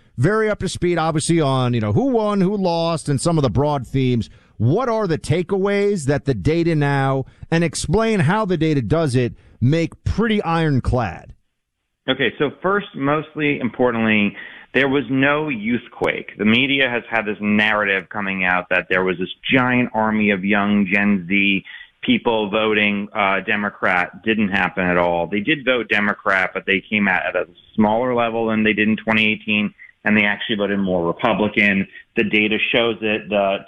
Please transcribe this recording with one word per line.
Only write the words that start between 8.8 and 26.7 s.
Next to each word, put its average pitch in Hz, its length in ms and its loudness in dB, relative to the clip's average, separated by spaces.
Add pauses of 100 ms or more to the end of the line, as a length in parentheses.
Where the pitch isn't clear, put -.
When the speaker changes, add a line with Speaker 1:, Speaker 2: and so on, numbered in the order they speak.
Speaker 1:
does 147 320 0
it, 123 180 2 (260)
make 156 460 0
pretty 214 380 0
ironclad? 127 920 -2 (720)
Speaker 2:
Okay, 131 320 0
so 143 120 0 (100)
first, 196 340 -2
mostly 147 640 -2
importantly, 113 800 0 (380)
there 135 160 2
was 139 180 0
no 143 380 2
youthquake. 113 880 -4
The 101 80 -2
media 131 460 2
has 120 180 -4
had 113 160 -2
this 101 160 -4
narrative 104 720 0
coming 95 340 -4
out 90 240 0
that 90 220 0
there 92 120 2
was 92 140 0
this 90 140 -6 (200)
giant 127 440 2
army 107 340 0
of 98 160 0
young 101 480 2
Gen 101 340 0
Z 98 380 0 (380)
people 113 480 0
voting, 104 640 0
uh, 98 260 0
Democrat. 101 840 -2
Didn't 107 280 0
happen 92 340 0
at 90 140 2
all. 87 280 0
They 98 140 -4
did 143 240 -4
vote 120 240 -2
Democrat, 101 640 0
but 95 140 -6
they 95 160 0